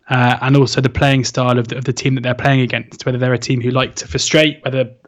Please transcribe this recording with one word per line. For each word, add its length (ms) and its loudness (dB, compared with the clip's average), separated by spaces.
Uh, 320 2
and 160 4
also 240 4
the 80 2
playing 360 0
style 340 0
of 100 -2
the, 80 -8
of 80 -8
the 80 -2
team 220 -2
that 80 -4
they're 120 -2
playing 260 2
against, 440 -4
whether 140 -2
they're 160 0
a 40 0
team 220 -2
who 100 -2
like 260 -2
to 120 -10
frustrate, 560 0
whether 260 -2